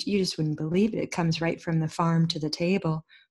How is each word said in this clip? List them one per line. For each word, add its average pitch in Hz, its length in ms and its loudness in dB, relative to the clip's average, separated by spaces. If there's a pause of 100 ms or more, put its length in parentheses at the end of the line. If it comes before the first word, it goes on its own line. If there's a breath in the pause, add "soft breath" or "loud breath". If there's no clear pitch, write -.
you 202 160 0
just 185 180 -2
wouldn't 156 200 0
believe 185 360 2
it. - 40 -4
It - 120 -4
comes 160 300 0
right 165 200 -2
from 165 200 0
the 156 80 0
farm 165 400 2
to 165 100 -4
the 151 120 -4
table, 170 540 0 (260 soft breath)